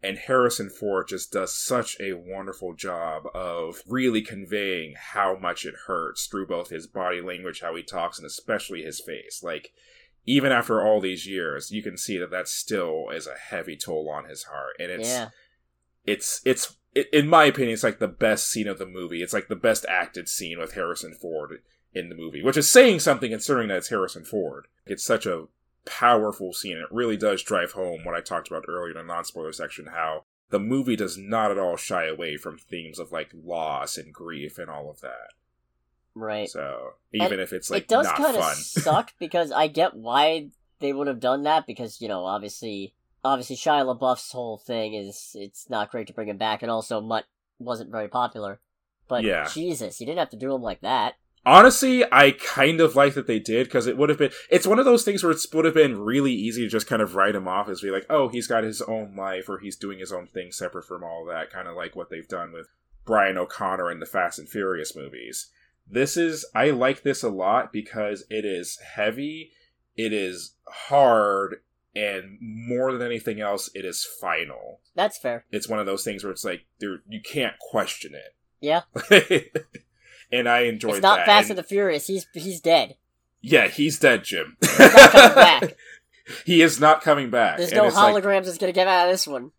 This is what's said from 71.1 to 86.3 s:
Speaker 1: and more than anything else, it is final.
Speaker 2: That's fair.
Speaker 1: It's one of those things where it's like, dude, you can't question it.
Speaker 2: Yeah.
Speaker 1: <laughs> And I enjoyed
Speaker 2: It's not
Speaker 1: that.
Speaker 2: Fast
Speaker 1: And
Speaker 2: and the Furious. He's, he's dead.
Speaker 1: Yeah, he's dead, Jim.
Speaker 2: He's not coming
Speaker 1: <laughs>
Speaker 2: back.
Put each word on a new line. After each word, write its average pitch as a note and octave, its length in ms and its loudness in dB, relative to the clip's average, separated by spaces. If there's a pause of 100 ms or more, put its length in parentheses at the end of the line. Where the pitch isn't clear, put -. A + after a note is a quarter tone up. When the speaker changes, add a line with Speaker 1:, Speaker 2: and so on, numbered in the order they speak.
Speaker 1:
and G2 460 -6
more A#2+ 500 -4
than B2 120 -6
anything A#2 360 -6
else, G2+ 360 -4
it G2 100 -10
is F2 180 -8
final. D2+ 800 -8 (140)
Speaker 2:
That's G#3 240 -2
fair. A#2 340 -6
Speaker 1:
It's G#2 160 -6
one A2 100 -4
of G#2 60 -2
those G2 200 -4
things G2+ 200 -8
where G2+ 80 -8
it's - 140 -12
like, F2+ 180 -8 (160)
dude, G2 260 -10
you G#2+ 140 -14
can't - 380 -6
question - 560 -8
it. - 200 -20 (280)
Speaker 2:
Yeah. D#3 220 0 (260)
Speaker 1:
<laughs> F#3 400 6 (840)
And A#2+ 160 0
I A#2+ 120 4
enjoyed A2 340 -2
Speaker 2:
It's C#3 80 -2
not G3 160 8
Speaker 1:
that. F2 80 2
Speaker 2:
Fast G#3 240 8
Speaker 1:
And - 0 -
Speaker 2:
and F#3+ 80 -4
the E3+ 100 -10
Furious. G3 400 0
He's, F#3+ 240 -4
he's E3+ 280 -10
dead. D#3+ 360 4 (440)
Speaker 1:
Yeah, A#2+ 280 6
he's D3 320 -2
dead, A#2+ 240 6
Jim. - 380 -6
Speaker 2:
He's D#3+ 80 4 (100)
not C4 320 12
coming C4 220 12
Speaker 1:
<laughs> - 0 -
Speaker 2:
back. E3+ 420 8 (680)